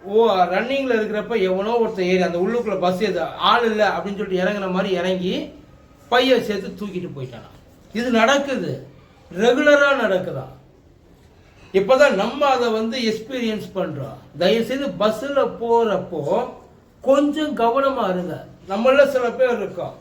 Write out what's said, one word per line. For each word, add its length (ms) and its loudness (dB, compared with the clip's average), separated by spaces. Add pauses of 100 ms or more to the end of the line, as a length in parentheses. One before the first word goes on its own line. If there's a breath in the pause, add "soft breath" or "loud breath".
(160)
ஓ-, 180 4 (160)
ரன்னிங்ல 460 0
இருக்கிறப்ப 400 -2 (100)
எவனோ 320 -2
ஒருத்தன் 320 0
ஏறி 160 2
அந்த 160 -2
உள்ளுக்குள்ள 400 -2
பஸ் 240 0
ஏது 160 -2 (260)
ஆள் 200 4
இல்ல 140 0 (120)
அப்படின்னு 240 -6
சொல்லிட்டு 240 -2
இறங்குன 320 -2
மாதிரி 160 0 (100)
இறங்கி 320 -2 (800)
பையை 260 4 (120)
சேர்த்து 320 -6
தூக்கிட்டு 360 -8
போயிட்டானா. 340 -14 (440)
இது 140 -4 (120)
நடக்குது, 500 2 (600)
ரெகுலரா 600 4 (120)
நடக்குதா. 440 -2 (1300)
இப்பதான் 420 4
நம்ம 220 -2 (120)
அதை 220 0
வந்து 200 -4 (120)
எக்ஸ்பீரியன்ஸ் 580 -4 (120)
பண்றோம். 400 -6 (240)
தயவு 260 4
செய்து 180 -4 (140)
பஸ்ல 400 0 (220)
போறப்போ 580 0 (840)
கொஞ்சம் 480 2 (100)
கவனமா 500 0
இருங்க. 240 -4 (340)
நம்மள 340 4 (100)
சில 100 0 (140)
பேர் 200 2
இருக்கோம் 420 -8